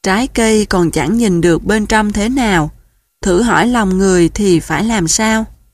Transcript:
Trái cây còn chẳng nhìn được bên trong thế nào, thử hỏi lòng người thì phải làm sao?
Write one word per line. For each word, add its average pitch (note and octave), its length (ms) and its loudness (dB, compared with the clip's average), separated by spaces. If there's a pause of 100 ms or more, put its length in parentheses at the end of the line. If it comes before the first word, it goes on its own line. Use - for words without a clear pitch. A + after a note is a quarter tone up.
Trái G#3+ 260 0
cây A3 380 0
còn F3 240 0
chẳng D#3 260 -2
nhìn G3 240 0
được E3 240 0
bên G#3 220 -2
trong G#3+ 260 0
thế G#3 160 -2
nào, G#3 420 0 (520)
thử F#3+ 200 0
hỏi G3+ 240 0
lòng G#3 320 0
người F#3 300 2
thì F#3 320 2
phải D#3+ 240 -6
làm G#3+ 240 -2
sao? A3 360 0 (300)